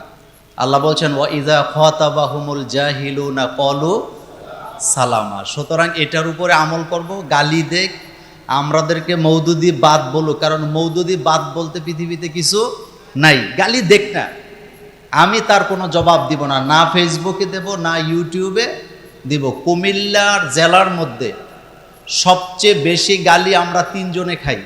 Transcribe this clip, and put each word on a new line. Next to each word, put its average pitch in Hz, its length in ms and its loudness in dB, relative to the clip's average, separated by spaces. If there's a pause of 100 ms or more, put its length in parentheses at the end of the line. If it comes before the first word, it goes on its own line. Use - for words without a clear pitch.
(580)
আল্লাহ 135 220 2
বলছেন, 151 380 0
"ওয়া 139 120 0
ইযা 147 440 0
খাতাবাহুমুল 147 920 0
জাহিলুনা 139 800 -4
ক্বালু 143 680 -2 (680)
সালামা।" 107 640 -2
সুতরাং 160 500 -2
এটার 156 320 -2
উপরে 170 260 0
আমল 160 360 2
করব। 175 400 -6
গালি 151 320 2
দেখ, 175 300 -4 (560)
আমাদেরকে 156 680 0
মওদুদি 160 560 2
বাদ 151 400 2
বলো, 156 220 0
কারণ 156 280 0
মওদুদি 165 540 -2
বাদ 156 420 0
বলতে 165 280 -6
পৃথিবীতে 170 420 -8
কিছু 175 480 0 (400)
নাই। 135 320 4 (100)
গালি 226 240 2
দেখ 202 200 6 (120)
না, 123 140 -4 (840)
আমি 190 360 4
তার 202 160 4
কোনো 190 240 -2
জবাব 165 420 2
দিব 147 160 -2
না, 135 160 0
না 156 320 4
Facebook-এ 175 520 0
দেব, 185 300 -6
না 165 240 -2
YouTube-এ 175 680 -2 (640)
দিব। 139 380 -2
কুমিল্লার 196 880 2
জেলার 175 360 4
মধ্যে 135 440 -4 (720)
সবচেয়ে - 680 2
বেশি 170 440 2
গালি 180 380 4
আমরা 175 280 0
তিনজনে 180 520 -6
খাই, 131 300 -6